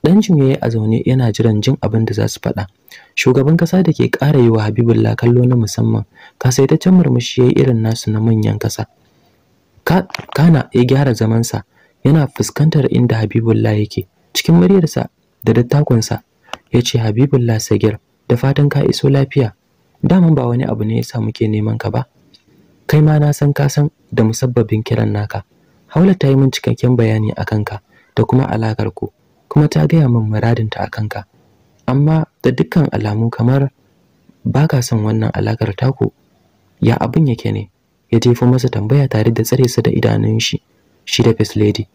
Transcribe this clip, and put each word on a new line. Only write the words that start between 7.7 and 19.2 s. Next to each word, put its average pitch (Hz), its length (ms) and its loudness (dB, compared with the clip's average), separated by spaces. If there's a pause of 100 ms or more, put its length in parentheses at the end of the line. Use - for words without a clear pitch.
nasu 110 300 -2
na 107 80 -2
manyan 110 420 0
ƙasa. 117 240 -6 (1000)
Ka-, 185 220 0 (300)
kana 156 360 4
ya 123 120 2
gyara 135 300 2
zamansa, 113 500 -2 (400)
yana 147 260 4
fuskantar - 640 0
inda 120 240 2
Habibullah 110 560 0
yake. 107 320 -4 (260)
Cikin - 220 2
muryarsa 175 540 2 (360)
da 113 80 2
dattakunsa, 120 680 0 (480)
ya 120 120 2
ce, - 160 -2
"Habibullah 117 600 0
Sagir, 107 400 -2 (300)
da 120 80 2
fatan 139 340 0
ka 143 160 0
iso - 240 0
lafiya. 135 420 0 (500)